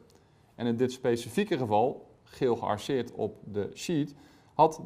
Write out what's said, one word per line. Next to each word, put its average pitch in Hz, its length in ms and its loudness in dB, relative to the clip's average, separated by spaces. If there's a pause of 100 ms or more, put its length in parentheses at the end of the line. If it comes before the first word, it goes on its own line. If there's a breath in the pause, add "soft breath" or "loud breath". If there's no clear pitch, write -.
(560 soft breath)
En 117 100 -6
in 117 120 2
dit 127 140 2
specifieke 127 680 0
geval, 113 500 2 (160)
geel 123 320 0
gearceerd 110 560 -2
op - 320 -6
de 101 300 -4
sheet, 151 420 -4 (380 soft breath)
had 156 320 4